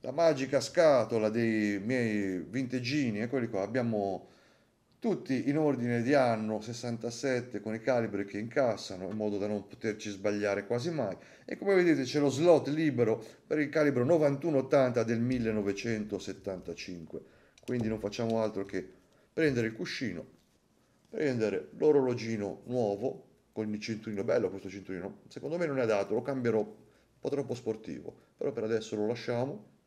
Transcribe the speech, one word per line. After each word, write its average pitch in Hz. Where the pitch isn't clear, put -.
la 127
magica 139
scatola 120
dei 110
miei 104
vintegini, 123
eccoli 123
qua, 107
abbiamo 104
tutti 139
in 143
ordine 120
di 123
anno 110
sessantasette 120
con 110
i 113
calibri 110
che 98
incassano, 104
in 104
modo 107
da 98
non 104
poterci 107
sbagliare 101
quasi 120
mai, 117
e -
come 196
vedete 170
c'è 127
lo 143
slot 143
libero 127
per 151
il 143
calibro 143
novantuno 147
ottanta 127
del 113
millenovecentosettantacinque, 101
quindi 120
non 110
facciamo 113
altro 101
che 95
prendere 127
il 110
cuscino, -
prendere 117
l'orologino 120
nuovo 117
con 110
il 104
cinturino, 107
bello 107
questo 98
cinturino, 95
secondo 139
me 175
non 143
è 131
adatto, 104
lo 120
cambierò, 123
un 104
po' -
troppo 135
sportivo, 107
però -
per 113
adesso 110
lo 104
lasciamo. 120